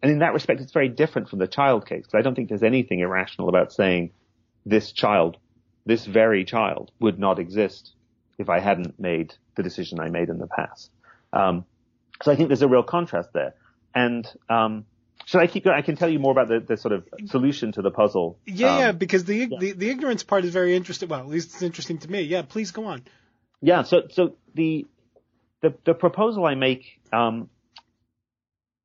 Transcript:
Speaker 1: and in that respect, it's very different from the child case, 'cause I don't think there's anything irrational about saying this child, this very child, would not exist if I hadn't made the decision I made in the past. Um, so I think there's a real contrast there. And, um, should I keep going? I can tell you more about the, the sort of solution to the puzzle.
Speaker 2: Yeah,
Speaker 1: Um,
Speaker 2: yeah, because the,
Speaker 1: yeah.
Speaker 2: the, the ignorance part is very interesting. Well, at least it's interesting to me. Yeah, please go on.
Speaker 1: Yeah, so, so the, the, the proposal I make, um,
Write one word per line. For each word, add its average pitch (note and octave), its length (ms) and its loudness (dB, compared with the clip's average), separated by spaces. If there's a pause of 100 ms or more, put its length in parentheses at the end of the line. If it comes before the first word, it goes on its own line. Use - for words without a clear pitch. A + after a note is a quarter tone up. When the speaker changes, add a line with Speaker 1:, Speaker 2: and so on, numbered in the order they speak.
Speaker 1:
and C3+ 80 4
in D3 100 2
that D#3 120 2
respect, D3 280 -2
it's C3 120 -16
very C#3 160 2
different B2 400 -2
from G2 120 -6
the F#2 60 0
child C3+ 400 2
case, - 200 -10
'cause - 120 2
I A2+ 40 4
don't B2+ 120 0
think B2 140 -6
there's G#2 140 -6
anything A2+ 380 2
irrational F#2 480 -2
about F2+ 240 4
saying F2+ 400 0 (520)
this G#2 280 0
child, F2+ 440 2 (500)
this A2+ 200 0
very G#2+ 380 4
child, G#2 460 -4 (100)
would G#2 180 2
not F#2+ 200 2
exist F#2+ 540 -4 (460)
if F#2+ 100 -6
I F2 120 2
hadn't F2+ 380 -2
made E2 360 -4 (220)
the G2 60 -2
decision E2+ 380 -8
I E2 80 -6
made E2+ 220 -4
in E2+ 80 -8
the E2+ 100 -10
past. - 420 -10 (420)
Um, F2+ 320 0 (580)
so D3 100 4
I C#3 40 2
think D#3+ 120 2
there's C3+ 140 2
a C#3+ 60 6
real B2 140 6
contrast E3 500 -4
there. C2+ 220 -4 (400)
And, A#2+ 360 -2 (180)
um, A2 360 0 (420)
should F#3 140 2
I E3+ 60 6
keep F3+ 180 -2
going? F#3 120 2
I D3 60 0
can D3+ 140 -4
tell E3+ 120 0
you D#3 100 0
more C3+ 140 2
about B2 160 2
the, A2+ 120 2
the A2+ 160 -4
sort G#2+ 160 -2
of F#2+ 140 -4 (200)
solution B2+ 460 -2
to G#2 100 -6
the F#2+ 80 0
puzzle. F#2 560 0
Speaker 2:
Yeah, A3 280 2
Speaker 1:
Um, C4 60 2
Speaker 2:
yeah, A#3 120 2
because F3+ 320 -2
the, G3+ 120 -2
Speaker 1:
yeah. A#3 220 -4
Speaker 2:
the, F#3+ 140 -4
the F#3+ 180 -4
ignorance C4 320 -4
part F#3+ 220 0
is F3 80 -4
very F3+ 220 2
interesting. F3+ 340 -4
Well, D3 120 -6
at C3 80 -14
least E3 260 -6
it's - 80 -14
interesting E3+ 360 -6
to D#3 120 -16
me. G3 120 -4
Yeah, E3 200 -4
please G#3 300 -8
go A3 140 -10
on. C#3+ 180 -12 (580)
Speaker 1:
Yeah, D#3+ 200 4
so, F3 280 2
so F3 260 0 (180)
the, D#3+ 320 -2 (720)
the, D#3 140 0 (100)
the E3 100 4
proposal F#3+ 520 0
I C#3+ 100 0
make, C3 440 -2 (120)
um, A2+ 360 0 (1400)